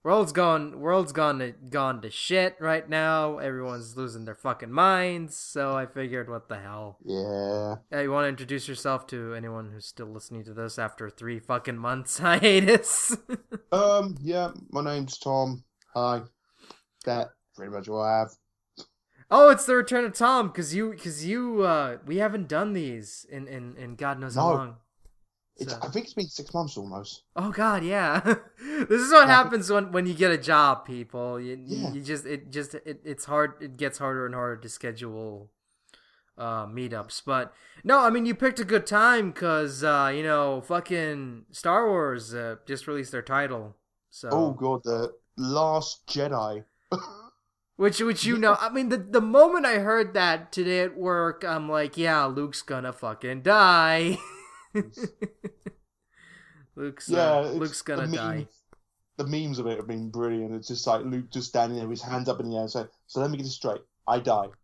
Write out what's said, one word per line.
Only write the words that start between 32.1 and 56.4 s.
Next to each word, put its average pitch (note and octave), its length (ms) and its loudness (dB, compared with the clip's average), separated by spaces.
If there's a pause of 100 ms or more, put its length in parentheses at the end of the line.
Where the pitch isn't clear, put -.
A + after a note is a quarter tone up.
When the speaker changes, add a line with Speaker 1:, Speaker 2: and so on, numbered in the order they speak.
Speaker 1:
it C#3 240 -10
just, C#3+ 260 -8
it, D3 280 -14
it's D3 220 -10
hard. D3 360 0
It C3+ 140 -14
gets C#3 220 -4
harder C3 280 -4
and B2 80 -6
harder A#2+ 280 -6
to A#2 80 -16
schedule, A2 840 -10 (840)
uh, A2+ 300 -6
meetups. A2+ 580 -10
But C3 280 -2 (300)
no, C4+ 160 6
I A#3 100 6
mean, A#3 160 2
you A#3 100 0
picked B3+ 260 0
a - 20 -4
good G3 240 0
time G#3+ 460 4
'cause, D3+ 500 -2
uh, C#3+ 320 4
you D3+ 80 -2
know, C#3+ 380 2
fucking D3+ 920 -4
Star G#3 380 2
Wars, B2+ 440 0
uh, A#2 220 -6 (100)
just C#3 220 -8
released C#3+ 240 -6
their B2 100 -6
title. C3 540 -4 (360)
So - 200 -12
Speaker 2:
Oh D3+ 220 2
God, C3 320 -2
The A#2 280 -2 (220)
Last D#3 720 0
Jedi. A2+ 560 -4 (260)
<laughs> F#3 60 -2 (800)
Speaker 1:
Which, G3+ 260 2
which A3+ 240 0
you A#3 100 2
Speaker 2:
Yeah. A3 60 -2
Speaker 1:
know, G#3+ 200 6
I A3+ 80 -2
mean, B3+ 200 -2
the, B3 80 0
the G3+ 240 2
moment C#4+ 440 8
I A3+ 140 2
heard G#3 340 2
that E3+ 400 2
today F3+ 280 0
at F3+ 160 -2
work, E3+ 480 0
I'm D#3 240 -4
like, D3+ 280 0
"Yeah, D#3+ 280 4
Luke's C#3 360 -4
gonna B2+ 320 -6
fucking B2+ 480 -8
die." E3+ 840 6
<laughs> - 40 -16 (480)
Speaker 2:
Yes. G#3 240 -6 (1800)